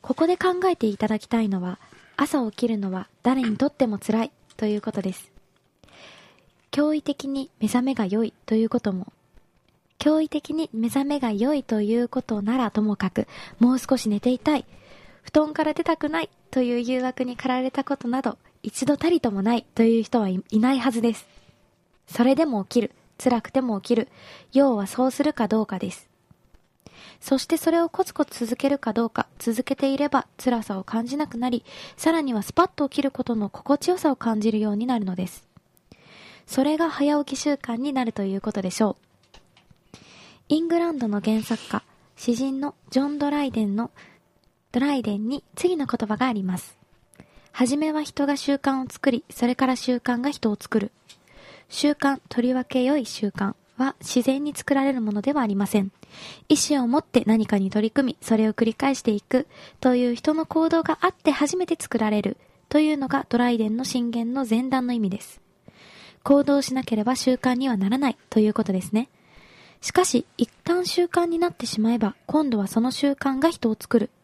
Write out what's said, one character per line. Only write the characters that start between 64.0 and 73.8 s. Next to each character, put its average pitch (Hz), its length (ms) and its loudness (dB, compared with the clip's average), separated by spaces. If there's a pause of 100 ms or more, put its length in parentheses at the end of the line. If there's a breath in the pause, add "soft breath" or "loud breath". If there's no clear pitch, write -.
言 233 240 -4
の 269 100 -2
前 233 240 0
段 254 180 0
の 247 60 -2
意 233 80 0
味 202 80 0
で 190 140 -6
す。 - 180 -20 (840 loud breath)
行 277 200 6
動 285 160 4
し 262 140 -4
な 262 100 -2
け - 100 -2
れ 214 100 0
ば 254 120 2
習 254 180 2
慣 247 200 0
に 262 160 0
は 220 80 0
な 196 100 2
ら 233 80 2
な 277 140 2
い - 80 -8 (100)
と - 100 2
い 214 100 6
う 208 60 0
こ 220 100 0
と 196 80 -2
で 185 100 0
す - 100 -8
ね。 220 160 0 (720 soft breath)
し - 100 -8
か 359 140 4
し、 - 200 0 (140)
一 233 100 0 (140)
旦 359 240 0
習 349 200 2
慣 349 180 0
に 339 160 -2
な 349 100 2
っ - 20 -16
て - 140 -10
し - 140 -4
ま 226 120 2
え 240 60 0
ば、 214 160 0 (120)
今 302 220 2
度 226 100 0
は 196 100 0
そ 233 120 0
の 254 120 0
習 277 220 0
慣 269 260 -2
が 330 100 4
人 - 180 -2
を 220 80 0
作 - 220 0